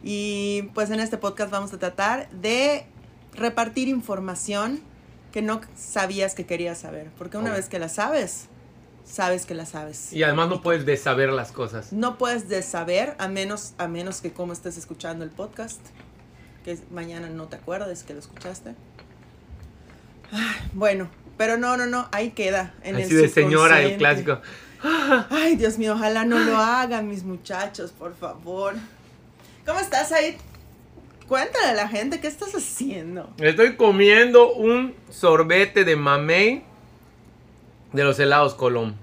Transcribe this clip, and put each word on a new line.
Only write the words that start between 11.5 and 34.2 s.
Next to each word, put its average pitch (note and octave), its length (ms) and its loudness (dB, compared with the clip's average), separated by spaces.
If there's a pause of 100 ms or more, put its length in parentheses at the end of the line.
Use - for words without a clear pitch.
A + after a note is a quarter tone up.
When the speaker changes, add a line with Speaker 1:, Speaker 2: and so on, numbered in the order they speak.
Speaker 2:
cosas. A2 400 -8
Speaker 1:
No A#3+ 260 -4
puedes A#3+ 300 -4
desaber, F#3 680 -4
a F#3+ 100 -6
menos, G3 520 -8
a F3 80 -4
menos F3 340 -10
que E3 100 -10
como F3 220 -10
estés E3+ 240 -12
escuchando E3 480 -12
el D#3+ 60 -12
podcast, G#3+ 500 -14 (800)
que F3 100 -12
es-, - 180 -16
mañana E3+ 380 -12
no D#3+ 180 -12
te D#3+ 100 -16
acuerdes F#3 460 -10
que D3 100 -16
lo D3 60 -14
escuchaste. F#3+ 560 -16 (1600)
Ay, G#3+ 260 -6 (160)
bueno, F#3+ 360 -2 (280)
pero A3+ 200 0
no, B3 200 -2
no, B3 80 -2
no, B3 260 -4
ahí A3 200 -4
queda, F#3+ 420 -4 (100)
en G3 140 -8
el B2 80 -2
Speaker 2:
Así D#3+ 100 2
de D#3 140 8
señora, D#3 520 6
el C#3 120 2
Speaker 1:
subconsciente. - 40 -6
Speaker 2:
clásico. A3+ 1300 0
Speaker 1:
Ay, D#4 240 2
Dios A3 220 0
mío, A3 180 0
ojalá A3 300 0
no A#3 140 2
lo A3 180 2
hagan A#3 500 0
mis G3+ 160 -10
muchachos, F#3 680 -10
por F3 240 -16
favor. F#3 600 -8 (880)
¿Cómo E4+ 140 -2
estás, D4+ 300 -2
Said? D#4+ 260 0 (920)
Cuéntale F4+ 400 0
a A#3+ 60 2
la G#3 160 0
gente, B3 320 -4
¿qué D4+ 60 -6
estás G4 280 -8
haciendo? F3+ 840 -8
Speaker 2:
Estoy D#3+ 380 4
comiendo A#3 800 8